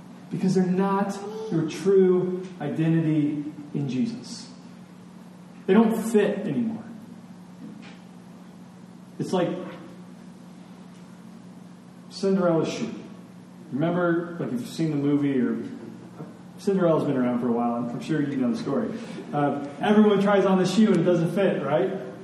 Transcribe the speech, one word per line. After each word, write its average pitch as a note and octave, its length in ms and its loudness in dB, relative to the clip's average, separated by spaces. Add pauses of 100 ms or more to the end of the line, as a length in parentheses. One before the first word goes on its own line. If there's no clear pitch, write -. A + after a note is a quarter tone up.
(300)
Because - 240 0
they're F#3 100 4
not G3 540 0 (320)
your E3 180 0
true F#3 760 2 (180)
identity D3+ 840 0 (300)
in C#3+ 140 -2
Jesus. - 600 -4 (1160)
They F#3+ 80 4
don't A3 220 6
fit - 440 2
anymore. A#2 440 -4 (2250)
It's - 140 -6
like F3 160 0 (2500)
Cinderella's F#3 580 2
shoe. - 260 -6 (760)
Remember, E3+ 680 0
like, C3 140 -4
if A#2 80 -4
you've - 80 -10
seen D#3+ 220 -2
the D3 60 -2
movie, C#3+ 440 2
or A2+ 180 0 (1000)
Cinderella's E3+ 460 2
been C#3 120 0
around A#2+ 240 0
for B2 80 -2
a A#2 40 2
while, A#2+ 220 0
I'm, B2 160 -4
I'm B2+ 100 -8
sure D3+ 220 -2
you C3+ 140 -2
know B2 160 0
the A2 60 -2
story. B2+ 320 -2 (420)
Uh, D3 340 -2 (140)
everyone G#3 420 6
tries G3 240 4
on F#3+ 120 4
the F3+ 80 4
shoe G#3 260 4
and E3+ 80 4
it E3 40 2
doesn't E3 300 2
fit, F3+ 300 2
right? E3+ 280 2 (320)